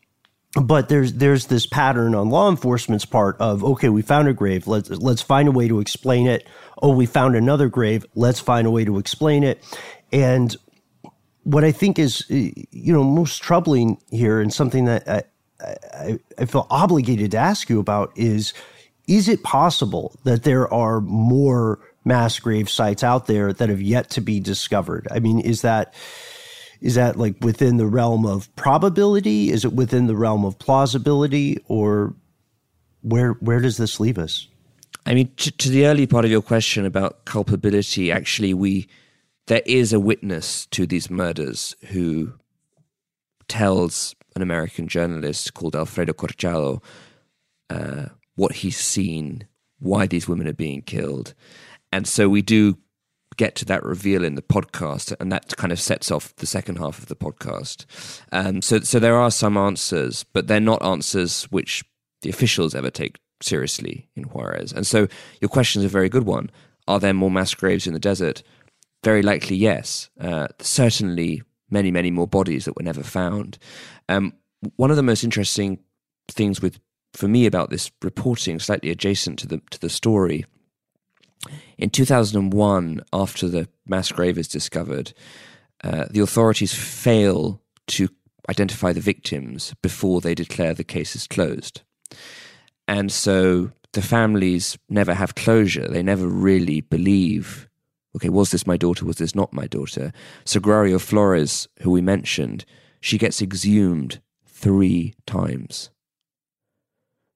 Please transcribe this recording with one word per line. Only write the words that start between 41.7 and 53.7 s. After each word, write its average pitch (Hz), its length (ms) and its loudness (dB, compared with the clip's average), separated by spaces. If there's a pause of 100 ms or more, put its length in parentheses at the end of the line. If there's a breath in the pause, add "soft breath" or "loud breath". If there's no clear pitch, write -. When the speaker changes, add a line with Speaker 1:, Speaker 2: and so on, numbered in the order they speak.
Speaker 2:
who 82 440 -4 (1160)
tells 95 680 -2 (200)
an 95 80 -6
American 82 460 -6
journalist 80 640 -4
called 80 220 -6
Alfredo 80 380 -4
Corchado, 78 680 -4 (880 soft breath)
uh, 73 360 -10 (300)
what 92 200 0
he's 92 200 -4
seen, 82 720 -4 (320)
why 95 280 0
these 87 220 -4
women 85 200 -4
are 73 40 -4
being 73 300 -8
killed. - 520 -8 (580 loud breath)
And 95 140 -2
so 104 220 2
we 101 140 4
do 104 340 4 (600)
get - 200 0
to - 80 -8
that - 200 -4